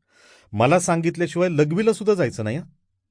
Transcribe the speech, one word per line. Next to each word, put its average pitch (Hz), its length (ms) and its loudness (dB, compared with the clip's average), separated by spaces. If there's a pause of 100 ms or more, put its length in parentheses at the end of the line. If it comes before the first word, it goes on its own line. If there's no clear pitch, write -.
(520)
मला 131 280 4
सांगितल्याशिवाय 170 680 -2
लघवीला 165 440 2
सुद्धा 208 220 0
जायचं 120 300 -2
नाही, 107 120 -4
हं? 180 80 -8 (460)